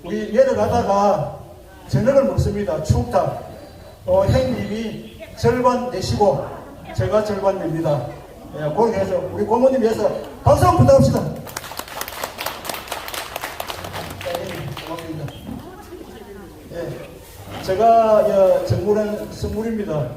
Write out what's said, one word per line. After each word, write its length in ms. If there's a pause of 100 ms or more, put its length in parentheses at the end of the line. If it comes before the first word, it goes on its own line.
우리 300
내려가다가 1040 (480)
저녁을 380
먹습니다. 580
추억탕. 540 (720)
어, 180
형님이 920 (200)
절반 540
내시고 520 (520)
제가 280
절반 360
냅니다. 480 (480)
예, 40 (140)
그렇게 260
해서 220 (120)
우리 120
고모님 360
위해서 280 (340)
박수 220
한번 200
부탁합시다. 340 (3000)
예, 580
고맙습니다. 400 (1500)
예, 880
제가, 680
예, 380
선물한 640
선물입니다. 840